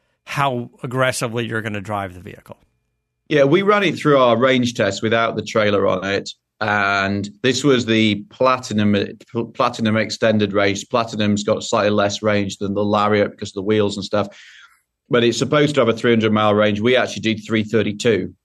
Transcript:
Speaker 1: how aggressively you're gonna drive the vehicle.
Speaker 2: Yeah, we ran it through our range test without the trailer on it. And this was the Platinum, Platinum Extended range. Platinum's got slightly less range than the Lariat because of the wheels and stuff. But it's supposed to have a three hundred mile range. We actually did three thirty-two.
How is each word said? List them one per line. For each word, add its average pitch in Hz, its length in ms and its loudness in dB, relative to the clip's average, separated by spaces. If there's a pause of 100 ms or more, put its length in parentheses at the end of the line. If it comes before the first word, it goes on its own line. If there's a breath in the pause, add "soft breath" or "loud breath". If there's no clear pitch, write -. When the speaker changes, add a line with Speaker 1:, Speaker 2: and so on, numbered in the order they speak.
(240)
Speaker 1:
how 131 460 -4 (140)
aggressively 123 640 -4
you're 113 120 -6
gonna 104 200 -8
drive 98 340 -8
the 90 60 -18
vehicle. - 360 -20 (720)
Speaker 2:
Yeah, 143 160 4
we 165 180 4
ran 208 200 2
it 170 140 0
through 143 220 4
our 120 180 4
range 123 380 2
test 104 280 -2
without 113 320 0
the 104 80 -6
trailer 104 440 0
on 95 180 0
it. 98 260 -4 (300)
And 101 680 0 (140)
this 127 220 0
was 127 220 2
the 110 440 2
Platinum, 107 640 0 (600)
Platinum 117 420 -2
Extended 107 560 0
range. 101 380 0
Platinum's 107 520 -2
got 107 220 -2
slightly 104 260 0
less 101 320 0
range 101 360 -2
than 98 160 -4
the 104 100 0
Lariat 104 480 2
because - 180 -14
of - 40 -20
the 98 80 -6
wheels 101 340 0
and 98 80 -8
stuff. 104 240 -4 (800 loud breath)
But 120 160 2
it's 113 140 0
supposed 147 360 0
to 139 60 2
have 117 80 4
a 113 40 2
three 117 200 0
hundred 110 200 2
mile 107 220 2
range. 104 260 2
We 123 160 2
actually 104 260 -2
did 107 220 -2
three 110 200 -2
thirty-two. 104 720 -2 (100)